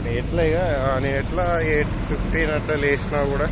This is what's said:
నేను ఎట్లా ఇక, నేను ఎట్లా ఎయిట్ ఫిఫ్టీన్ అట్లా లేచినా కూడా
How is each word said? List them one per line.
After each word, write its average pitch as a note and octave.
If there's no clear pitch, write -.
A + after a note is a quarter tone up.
నేను D#3
ఎట్లా E3
ఇక, D#3+
నేను C#3
ఎట్లా E3+
ఎయిట్ D3+
ఫిఫ్టీన్ E3
అట్లా D3+
లేచినా C#3+
కూడా C#3